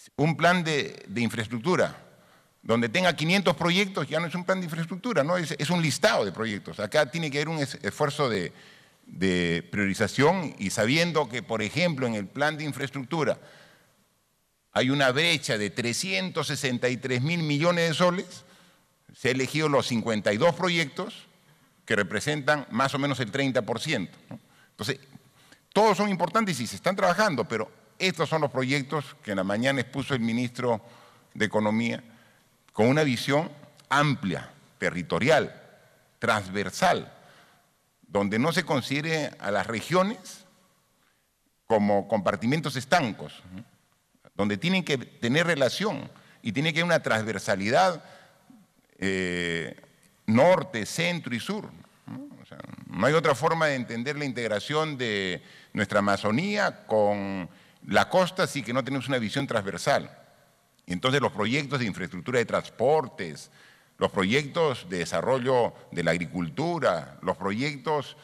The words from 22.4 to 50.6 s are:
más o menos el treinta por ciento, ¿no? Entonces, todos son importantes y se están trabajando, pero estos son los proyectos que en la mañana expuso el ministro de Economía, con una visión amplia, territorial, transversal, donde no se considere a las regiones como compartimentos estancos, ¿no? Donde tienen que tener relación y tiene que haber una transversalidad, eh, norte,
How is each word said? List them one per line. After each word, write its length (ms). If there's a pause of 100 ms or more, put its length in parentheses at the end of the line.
más 240
o 60
menos 180
el 140
treinta 300
por 180
ciento, 360 (120)
¿no? 100 (320)
Entonces, 300 (720)
todos 240
son 120
importantes 520
y 80
se 80
están 180
trabajando, 520
pero 240 (280)
estos 300
son 120
los 120
proyectos 720
que 80
en 60
la 60
mañana 360
expuso 340
el 60
ministro 600 (540)
de 120
Economía, 560 (680)
con 140
una 160
visión 480 (380)
amplia, 600 (280)
territorial, 840 (600)
transversal, 920 (920)
donde 380
no 120
se 120
considere 760
a 140
las 160
regiones 760 (1200)
como 420
compartimentos 680
estancos, 680 (120)
¿no? 100 (720)
Donde 220
tienen 280
que 140
tener 480
relación 640 (320)
y 80
tiene 220
que 80
haber 60
una 160
transversalidad, 1000 (960)
eh, 800 (480)
norte, 600